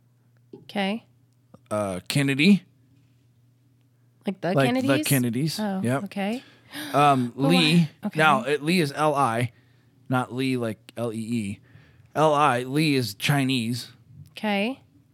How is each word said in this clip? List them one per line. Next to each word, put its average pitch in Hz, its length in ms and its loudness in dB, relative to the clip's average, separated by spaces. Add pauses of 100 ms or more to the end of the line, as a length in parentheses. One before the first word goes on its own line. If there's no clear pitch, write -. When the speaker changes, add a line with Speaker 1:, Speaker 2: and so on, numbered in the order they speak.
(640)
Speaker 1:
okay. 202 400 -4 (680)
Speaker 2:
Uh, 101 380 -4
Kennedy. 147 540 2 (1600)
Speaker 1:
Like 196 140 -8
the 170 140 -2
Speaker 2:
Like 175 200 2
the 262 60 0
Speaker 1:
Kennedys? 185 260 0
Speaker 2:
Kennedys. 131 540 0
Speaker 1:
Oh, 196 220 -4
Speaker 2:
Yep. 139 220 -2
Speaker 1:
okay. 202 380 -6 (500)
Speaker 2:
Um, 131 420 4
Speaker 1:
<gasps> 123 40 -16
Oh, 139 100 2
Speaker 2:
Lee. 170 400 4 (140)
Speaker 1:
I, - 60 -4
okay. 156 100 -10
Speaker 2:
Now, 147 260 4
it, 143 180 -2
Lee 170 180 2
is 143 140 0
L 151 200 0
I, 123 380 0 (560)
not 127 240 -2
Lee 131 240 -2
like 113 220 -4 (180)
L 117 160 -6
E 110 40 -8
E. 110 440 -6 (540)
L 151 200 4
I, 139 280 2
Lee 143 320 0
is 120 200 -2
Chinese. 127 760 -2 (440)
Speaker 1:
Okay. 214 480 -4 (340)